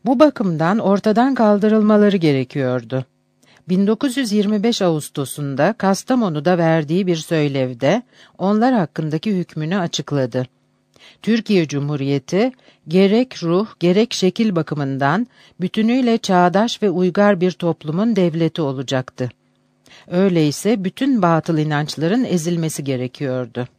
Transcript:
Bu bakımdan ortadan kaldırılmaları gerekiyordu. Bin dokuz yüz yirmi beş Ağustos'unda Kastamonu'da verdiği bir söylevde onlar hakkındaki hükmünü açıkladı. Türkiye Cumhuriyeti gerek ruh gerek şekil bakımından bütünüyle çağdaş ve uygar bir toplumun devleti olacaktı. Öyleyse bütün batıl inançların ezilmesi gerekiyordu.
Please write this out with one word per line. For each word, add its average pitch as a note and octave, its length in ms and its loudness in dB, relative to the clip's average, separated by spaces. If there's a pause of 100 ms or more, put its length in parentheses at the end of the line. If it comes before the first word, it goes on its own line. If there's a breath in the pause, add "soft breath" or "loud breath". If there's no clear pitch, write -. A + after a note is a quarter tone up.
Bu A#3+ 160 2
bakımdan G3 580 2
ortadan G#3+ 560 2
kaldırılmaları G#3 800 4
gerekiyordu. C3 880 -2 (640 soft breath)
Bin F#3+ 180 2
dokuz A#3 300 -2
yüz A#3+ 160 -2
yirmi G#3 300 0
beş A#3 200 0
Ağustos'unda D3 920 -2
Kastamonu'da F#3 880 0
verdiği E3 480 2
bir F3 100 0
söylevde C#3+ 880 0 (360 soft breath)
onlar G#3+ 360 2
hakkındaki D#3+ 580 -2
hükmünü E3+ 460 -4
açıkladı. C3+ 680 -4 (760 soft breath)
Türkiye G#3 460 0
Cumhuriyeti C#3+ 840 -2 (360 soft breath)
gerek G3 540 2
ruh F3 240 0 (140)
gerek F#3 340 2
şekil F#3+ 420 0
bakımından D3 680 -2 (340 soft breath)
bütünüyle A3+ 580 0
çağdaş F#3 640 0
ve G#3 80 0
uygar F#3 500 2
bir F3+ 100 2
toplumun E3+ 680 -4
devleti E3 460 0
olacaktı. C3 680 -4 (840 loud breath)
Öyleyse F3+ 760 0
bütün B3 380 0
batıl E3 360 2
inançların D3+ 680 -2
ezilmesi E3 600 -2
gerekiyordu. B2+ 840 -6 (100)